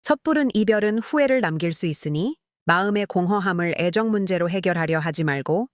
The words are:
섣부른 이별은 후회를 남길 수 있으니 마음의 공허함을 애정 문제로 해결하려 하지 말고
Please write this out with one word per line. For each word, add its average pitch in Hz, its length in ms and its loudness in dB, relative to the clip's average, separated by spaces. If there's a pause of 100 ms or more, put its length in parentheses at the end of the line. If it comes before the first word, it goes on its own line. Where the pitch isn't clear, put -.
섣부른 294 520 0
이별은 214 460 2
후회를 262 420 2
남길 165 300 -2
수 170 140 -4
있으니 160 500 -4 (300)
마음의 202 400 0
공허함을 180 720 0
애정 214 340 0
문제로 180 380 0
해결하려 170 500 0
하지 160 240 -2
말고 151 500 0